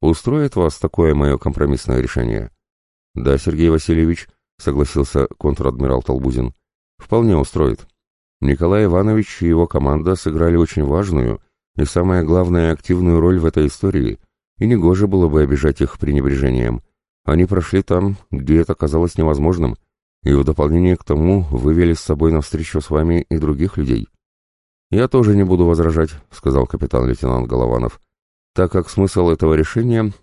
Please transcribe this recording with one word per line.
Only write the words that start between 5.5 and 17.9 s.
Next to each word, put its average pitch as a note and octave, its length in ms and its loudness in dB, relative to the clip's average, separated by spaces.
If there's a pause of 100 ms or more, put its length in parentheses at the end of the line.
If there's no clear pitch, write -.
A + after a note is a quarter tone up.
Толбузин, B1+ 520 -4 (440)
«вполне A2+ 380 0
устроит. C2+ 500 -2 (540)
Николай E2+ 460 2
Иванович G2+ 560 0
и E2+ 60 0
его E2 180 2
команда D#2 500 -2
сыграли E2 400 0
очень D#2+ 280 0
важную C#2+ 560 -2 (360)
и, D2 80 0
самое F2+ 400 0
главное, E2+ 480 2
активную F2 480 2
роль F2+ 180 4
в E2 80 0
этой D#2 200 0
истории, C#2 520 -2 (400)
и G#2+ 80 0
негоже G2 400 4
было F#2+ 220 2
бы D2+ 140 2
обижать C#2+ 380 0
их - 180 -4
пренебрежением. C2 840 0 (420)
Они E2+ 220 4
прошли F#2 360 0
там, G2 340 -2 (140)